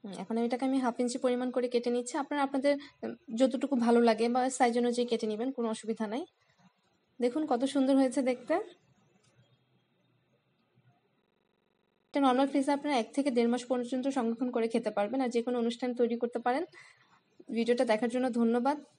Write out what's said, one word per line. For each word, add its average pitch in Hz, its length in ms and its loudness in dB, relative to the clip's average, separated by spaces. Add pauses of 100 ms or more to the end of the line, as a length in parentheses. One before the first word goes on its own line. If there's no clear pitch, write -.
হুম, 196 100 -12 (100)
এখন 226 140 -6
এটাকে 240 320 0
আমি 269 160 2
হাফ 240 160 0
ইঞ্চি 247 240 -2
পরিমাণ 247 300 0
করে 247 180 0
কেটে 240 220 0
নিচ্ছি। 247 280 -4
আপনারা 285 240 -2
আপনাদের, 277 260 2 (300)
উম, 226 100 -8 (260)
যতটুকু 262 360 2 (100)
ভালো 233 160 6
লাগে 233 340 4
বা 254 140 0
সাইজ 240 280 2
অনুযায়ী 240 340 0
কেটে 226 200 -2
নেবেন, 233 200 -4
কোনো 233 220 -4
অসুবিধা 220 400 -6
নাই। 294 100 -6 (960)
দেখুন 240 320 0
কত 240 100 0 (120)
সুন্দর 269 220 2
হয়েছে 269 260 2
দেখতে। 247 320 -2 (3500)
এটা 294 160 -2
নরমাল 262 260 4
ফ্রিজে 277 260 2
আপনারা 285 240 -2
এক 226 140 -4
থেকে 277 160 2
দেড় 233 220 2
মাস 240 180 -4
পর্যন্ত 247 340 -2 (120)
সংরক্ষণ 233 380 -2
করে 226 180 0
খেতে 220 240 0
পারবেন। 214 240 -2
আর 247 140 0
যে 233 100 2
কোনো 247 180 -2
অনুষ্ঠান 240 260 -2 (100)
তৈরি 233 180 2
করতে 240 220 -4
পারেন। 254 260 -2 (920)
ভিডিওটা 240 280 2
দেখার 226 240 0
জন্য 254 200 0 (100)
ধন্যবাদ। 240 380 2 (220)